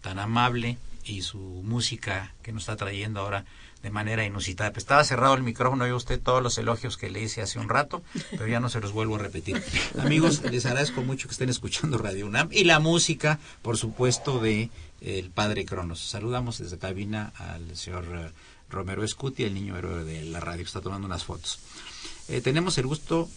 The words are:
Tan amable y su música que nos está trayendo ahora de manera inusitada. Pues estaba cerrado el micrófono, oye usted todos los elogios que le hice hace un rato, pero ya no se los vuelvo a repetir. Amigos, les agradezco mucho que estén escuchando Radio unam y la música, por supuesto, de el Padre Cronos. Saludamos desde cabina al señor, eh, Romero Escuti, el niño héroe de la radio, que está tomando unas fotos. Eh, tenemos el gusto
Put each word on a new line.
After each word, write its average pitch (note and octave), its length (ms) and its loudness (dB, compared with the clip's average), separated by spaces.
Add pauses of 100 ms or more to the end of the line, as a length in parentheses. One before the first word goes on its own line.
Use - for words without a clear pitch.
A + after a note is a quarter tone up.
Tan F#2+ 180 -6
amable A#2 580 4 (280)
y G2+ 160 -6
su G2+ 160 -6
música G2 1040 -2
que A2 120 -10
nos A2 100 -6
está G#2+ 140 -4
trayendo G2+ 420 -4
ahora G2 260 -2 (360)
de G#2+ 80 -6
manera G#2+ 360 0
inusitada. G2 460 -2
Pues - 120 -8
estaba D3 200 6
cerrado C3+ 300 6
el C3 100 2
micrófono, B2 400 2
oye B2 100 2
usted B2 280 0
todos B2+ 200 6
los B2 160 0
elogios A2+ 380 0
que - 140 -6
le G2 120 -4
hice A2 200 -4
hace G#2 180 -4
un G#2+ 80 -4
rato, D3 340 2 (300)
pero A#2+ 160 -4
ya A#2+ 140 2
no B2 80 0
se A2 100 -2
los G2+ 140 -4
vuelvo A2 220 0
a G#2 40 -2
repetir. F#2 420 -4 (380)
Amigos, D3+ 500 6
les A#2+ 160 0
agradezco C3+ 360 2
mucho C3 260 -2
que - 60 -8
estén C3 160 0
escuchando A#2+ 480 0
Radio G2+ 280 -2
unam B2 260 2
y G3+ 120 6
la E3 160 10
música, D#3 600 4 (220)
por A2+ 160 0
supuesto, B2 600 2
de A2 300 2 (320)
el F#2+ 300 -4
Padre G#2 340 0
Cronos. F2 340 -4
Saludamos A#2 600 -4
desde F2 180 -8
cabina G2+ 580 -4
al E2+ 400 -10
señor, F2 300 -8 (100)
eh, E2 140 -8 (400)
Romero F#2+ 340 -4
Escuti, C3 400 -4
el G2+ 100 0
niño G2 240 -4
héroe F2 280 -4
de D#2+ 180 -6
la D#2+ 160 -6
radio, E2+ 200 -6
que E2+ 80 -6
está - 120 -6
tomando G2 260 -6
unas F2 200 -4
fotos. - 340 -8 (680)
Eh, B2+ 100 0
tenemos E3+ 380 2
el C3 100 2
gusto E3 500 0